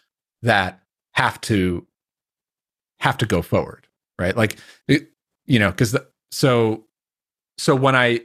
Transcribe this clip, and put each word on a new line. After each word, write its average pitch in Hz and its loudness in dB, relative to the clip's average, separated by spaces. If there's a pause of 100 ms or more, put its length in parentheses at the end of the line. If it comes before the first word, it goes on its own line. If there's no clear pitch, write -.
(440)
that 101 0 (320)
have 123 -2
to, 90 -2 (1120)
have 135 -2
to 120 -2
go 92 0
forward, - -4 (320)
right? 95 -2
Like, 110 0 (300)
it, 143 0 (360)
you 123 2
know, 101 2
'cause 110 -2
the, - -6 (240)
so, 117 0 (720)
so - 0
when 131 2
I, 120 2